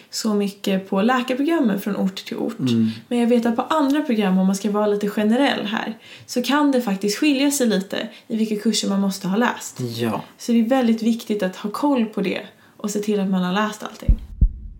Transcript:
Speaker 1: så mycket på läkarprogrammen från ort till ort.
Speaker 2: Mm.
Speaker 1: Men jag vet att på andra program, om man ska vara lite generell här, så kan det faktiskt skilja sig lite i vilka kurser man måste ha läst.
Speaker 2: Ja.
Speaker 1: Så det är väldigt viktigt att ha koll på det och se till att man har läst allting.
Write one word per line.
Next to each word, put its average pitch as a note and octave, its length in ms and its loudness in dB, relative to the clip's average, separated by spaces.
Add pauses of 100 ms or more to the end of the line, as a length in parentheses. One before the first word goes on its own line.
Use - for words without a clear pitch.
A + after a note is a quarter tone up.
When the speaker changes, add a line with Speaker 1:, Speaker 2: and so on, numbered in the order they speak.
(100)
Speaker 1:
så - 240 -2
mycket G3 560 -2
på G3 120 2
läkarprogrammen B3+ 800 2
från G3+ 160 -4
ort G3 280 -2
till - 120 -10
ort. - 220 -6
Speaker 2:
Mm. A#2 320 2 (180)
Speaker 1:
Men A#3+ 100 0
jag A#3+ 80 2
vet A#3 200 4
att A#3 100 0
på B3+ 60 2
andra D4 400 2
program, G#3+ 360 2
om F#3+ 80 4
man G3 100 2
ska G#3 140 -2
vara G#3 160 0
lite G#3 240 0
generell A3 560 2
här, A3 320 -6 (280)
så - 160 -2
kan C#4 300 2
det B3 100 2
faktiskt G3+ 360 -2
skilja C#4+ 320 2
sig C4+ 160 2
lite G3 420 -2 (200)
i A3+ 80 -2
vilka A3 200 0
kurser G#3 320 0
man G3 120 2
måste G3 280 -2
ha F#3+ 80 0
läst. - 440 -2
Speaker 2:
Ja. A#2 420 -4 (160)
Speaker 1:
Så - 140 -4
det A#3 80 6
är A3 80 2
väldigt A#3 340 2
viktigt A3 400 -2
att F#3 140 -2
ha G3+ 140 -8
koll C4 340 0
på A3 160 -6
det - 200 -2 (360)
och G#3+ 140 -6
se G#3 80 -4
till G#3 220 0
att F#3+ 100 0
man F#3 120 0
har F3+ 100 -2
läst G#3 300 -2
allting. - 320 0 (640)